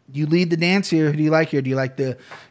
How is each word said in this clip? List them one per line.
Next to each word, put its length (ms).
you 140
lead 240
the 60
dance 320
here. 220
Who 60
do 60
you 80
like 180
here? 120
Do 80
you 60
like 220
the, 200